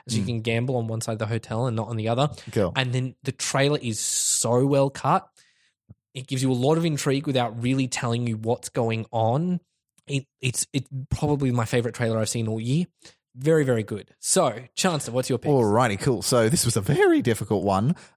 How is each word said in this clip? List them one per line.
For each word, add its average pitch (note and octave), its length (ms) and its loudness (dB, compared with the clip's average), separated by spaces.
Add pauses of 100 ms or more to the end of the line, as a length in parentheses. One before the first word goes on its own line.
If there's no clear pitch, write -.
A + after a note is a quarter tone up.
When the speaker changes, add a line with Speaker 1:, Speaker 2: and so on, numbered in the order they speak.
Speaker 1:
So A2 80 -2
you G#2 60 0
Speaker 2:
Mm. C3 40 -2
Speaker 1:
can A#2 160 -4
gamble A#2+ 340 0
on A2+ 100 -2
one A2 140 -4
side A2+ 140 -4
of G#2+ 40 -8
the A2 80 -2
hotel A2+ 400 -4
and A#2 80 -2
not A2 140 -4
on A#2 80 -6
the A2 120 -2
other. C3 220 2 (220)
Speaker 2:
Cool. F#2+ 240 2
Speaker 1:
And B2+ 160 0
then B2+ 220 -4 (100)
the C3+ 80 -4
trailer C#3+ 480 0
is A2+ 180 -4
so - 680 0
well C#3 240 4
cut. E3 380 0 (840)
It C3 140 -12
gives C3 140 -2
you C3 100 2
a - 20 2
lot C3+ 240 2
of E3 60 0
intrigue C#3+ 420 0
without A#2+ 360 -2
really C3 260 0
telling A#2+ 400 -2
you A2+ 80 -4
what's A2+ 320 -4
going A2+ 420 -2
on. C3+ 500 0 (460)
It, C#3 200 -4 (140)
it's, - 320 -4
it C3+ 140 -4 (240)
probably D3 400 0
my A#2+ 140 0
favorite A#2 300 -2
trailer A2+ 240 -2
I've A2 100 -2
seen A#2 200 -4
all A2 120 -4
year. C3+ 260 0 (480)
Very, D3+ 300 2
very A#2+ 180 2
good. G2+ 360 -10
So, C#3+ 360 2 (200)
Chancellor, D#3 380 -2
what's B2+ 160 -2
your B2 100 0
pick? - 120 -2
Speaker 2:
Alrighty, A2+ 500 4
cool. A#2 220 0
So A2+ 260 4
this D#3+ 160 2
was B2 120 0
a A2 40 0
very D#4+ 400 4
difficult G#2+ 440 0
one. G2+ 300 2 (220)